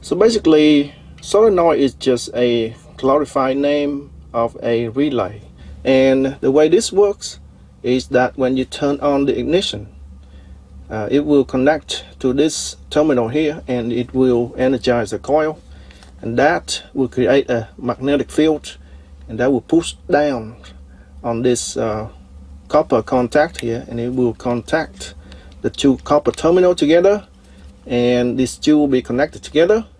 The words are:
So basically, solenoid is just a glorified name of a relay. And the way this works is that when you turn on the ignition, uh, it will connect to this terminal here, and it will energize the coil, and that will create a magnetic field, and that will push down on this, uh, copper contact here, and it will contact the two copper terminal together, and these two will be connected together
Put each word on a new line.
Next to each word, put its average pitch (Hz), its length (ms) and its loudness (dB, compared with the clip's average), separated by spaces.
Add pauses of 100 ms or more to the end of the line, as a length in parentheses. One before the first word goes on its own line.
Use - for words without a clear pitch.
So - 140 -4
basically, 156 760 4 (260)
solenoid 190 600 2
is 135 160 0
just 123 400 -2
a 120 400 0 (220)
glorified 135 600 0
name 143 540 -2 (240)
of 117 260 -2
a 117 280 -2
relay. 113 520 -4 (420)
And 135 580 2
the 135 100 0
way 151 180 4
this 190 240 0
works - 460 0 (420)
is 127 280 -2
that 123 280 0
when 131 180 0
you 127 100 -2
turn 143 340 -4
on 139 260 0
the 123 100 0
ignition, 123 520 -2 (1040)
uh, 107 180 -6
it 147 160 2
will 143 180 4
connect 139 640 -2 (140)
to 127 140 0
this 151 420 -2 (160)
terminal 135 380 2
here, 147 380 -2
and 120 240 -4
it 120 220 -4
will 123 460 2
energize 127 500 0
the 107 80 -6
coil, 156 420 -2 (600)
and 117 160 -4
that - 460 0 (100)
will 131 140 0
create 127 420 0
a - 260 -4
magnetic 135 540 -4
field, 156 480 -2 (500)
and 113 120 -10
that 127 120 2
will 123 100 0
push - 340 0 (120)
down 131 480 -2 (680)
on 117 180 -4
this, 123 360 -2
uh, 110 320 -6 (580)
copper 147 340 2
contact 139 600 0
here, 120 280 -6
and 120 100 -8
it 123 140 -4
will 123 220 0
contact - 800 -6 (480)
the - 80 -2
two 135 320 2
copper 147 280 0
terminal 180 440 2
together, 175 520 2 (600)
and 123 500 0
these 127 180 -2
two 151 220 2
will 147 100 2
be 127 140 0
connected 123 400 -4
together 196 420 2 (160)